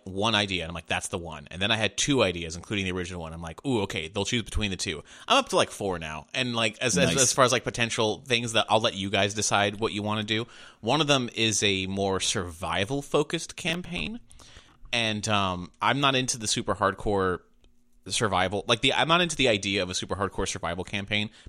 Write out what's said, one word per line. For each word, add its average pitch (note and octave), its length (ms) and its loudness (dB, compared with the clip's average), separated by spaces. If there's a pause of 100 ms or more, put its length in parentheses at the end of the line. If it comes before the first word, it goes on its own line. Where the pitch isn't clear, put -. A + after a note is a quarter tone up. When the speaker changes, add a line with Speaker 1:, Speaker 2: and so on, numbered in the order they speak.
Speaker 1:
one G2 320 0
idea, F#2+ 260 2
and D#2+ 60 -6
I'm E2+ 60 -8
like, E2 120 -10
"That's F2+ 220 -4
the G2+ 100 -4
one." D#2 320 -10
And F2+ 120 -10
then G#2 100 2
I A2 40 2
had G#2+ 200 0
two C#3 260 2
ideas, E2+ 340 0
including G2 280 -4
the F#2 80 -2
original F2+ 300 -6
one. D#2+ 100 -10
I'm E2+ 100 -12
like, E2 240 -12
"Ooh, B2 160 2
okay, E2 260 -4
they'll G2+ 180 -2
choose A#2+ 160 0
between G#2 280 -2
the F2+ 60 -4
two." D#2 260 -6 (240)
I'm B3+ 120 4
up C4+ 100 0
to, F#3 80 -2
like, C3+ 160 4
four F#2+ 260 -4
now. D#2 360 -10
And, B2+ 200 -2
like, A2+ 260 0
as, B2+ 180 0
as, C3+ 160 4
Speaker 2:
Nice. C3+ 80 4
Speaker 1:
as B2 100 4
far C#3 140 4
as, A#2 60 2
like, A#2 120 0
potential A2+ 640 0
things A#2+ 240 0
that A2 160 2
I'll A2 120 6
let - 140 2
you F#2+ 160 -4
guys G2+ 240 2
decide G#2 460 2
what G#2+ 140 0
you G2+ 80 -4
wanna G#2+ 220 -2
do, A2 220 -2 (360)
one B2+ 180 4
of D#3 60 2
them C3+ 280 2
is A2 300 2
a F#2+ 220 2
more G2 340 0
survival-focused G2 1400 -2
campaign. F3 640 -6 (720)
And, A2 360 0
um, F#2+ 440 0 (100)
I'm A#2 180 4
not C#3 140 4
into B2+ 240 0
the G#2+ 80 -6
super G#2 300 -2
hardcore F#2+ 640 0 (680)
survival. F#2+ 600 0
Like, A#2 120 4
the, C3 120 4
I'm C3 160 2
not E3+ 120 4
into E3+ 140 0
the C3 140 4
idea G2+ 340 2
of F2+ 80 -2
a F2+ 40 -4
super - 200 -4
hardcore F#2+ 320 -2
survival F2 380 -4
campaign, G#2 460 -4 (180)